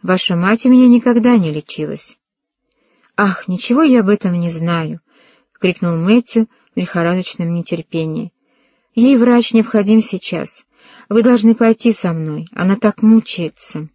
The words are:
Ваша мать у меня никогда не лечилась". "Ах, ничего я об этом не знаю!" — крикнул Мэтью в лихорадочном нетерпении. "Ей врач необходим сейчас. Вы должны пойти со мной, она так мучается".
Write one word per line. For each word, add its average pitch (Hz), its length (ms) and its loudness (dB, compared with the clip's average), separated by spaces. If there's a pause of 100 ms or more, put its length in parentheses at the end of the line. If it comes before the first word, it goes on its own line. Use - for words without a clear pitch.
Ваша 185 340 -2
мать 196 300 0
у - 20 4
меня 254 180 6
никогда 240 520 4
не 165 120 0
лечилась". - 680 -10 (960)
"Ах, 196 320 -2
ничего 240 340 -2
я 254 180 4
об 190 100 0
этом 185 280 -2
не 170 120 -4
знаю!" — 165 500 -6 (580)
крикнул 175 380 -2
Мэтью 226 500 0 (280)
в - 40 -6
лихорадочном 175 720 -4
нетерпении. 165 800 -6 (640)
"Ей 254 220 4
врач 240 380 2
необходим 220 480 2
сейчас. - 640 -8 (420)
Вы 214 140 2
должны 226 320 4
пойти 226 380 2
со 180 200 -4
мной, 160 400 -8
она 190 240 -2
так - 240 -2
мучается". 175 960 0